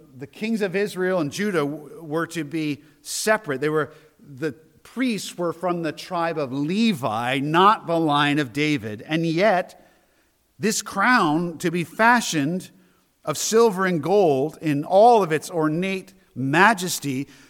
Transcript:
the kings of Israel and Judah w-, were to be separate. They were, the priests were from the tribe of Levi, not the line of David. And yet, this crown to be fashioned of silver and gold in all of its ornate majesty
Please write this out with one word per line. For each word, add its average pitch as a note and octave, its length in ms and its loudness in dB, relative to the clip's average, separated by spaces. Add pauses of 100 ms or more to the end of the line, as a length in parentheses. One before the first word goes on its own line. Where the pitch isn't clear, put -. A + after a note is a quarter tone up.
(140)
the C3 120 -16
kings A3 340 -4
of F#3+ 160 -2
Israel F#3 440 -2
and C#3+ 120 -4
Judah F#3+ 280 -2
w-, D3 420 -6
were D#3+ 240 -4
to D#3+ 180 -8
be D3+ 380 -6 (180)
separate. F3+ 600 -2
They D3+ 80 0
were, D3+ 240 -2 (260)
the C#3+ 320 -8 (300)
priests A#3 560 -6
were E3+ 160 -2
from F3 280 -4
the D3+ 100 -4
tribe E3+ 440 -4
of C#3 160 -4
Levi, C#3 840 0
not E3 480 4
the E3 120 0
line D3 400 2
of C3+ 140 -2
David. A#2+ 560 -2
And E3 160 -2
yet, F3+ 640 0 (720)
this F3 220 -2
crown F3 760 0
to F3+ 120 -4
be E3+ 120 -2
fashioned F3 880 0 (540)
of D3+ 140 -6
silver G#3+ 480 2
and F3 160 0
gold D#3 580 2
in D3 240 -2
all G#3+ 380 6
of D#3+ 100 -2
its D3+ 180 -4
ornate F3+ 640 -2 (200)
majesty C#3+ 920 0 (220)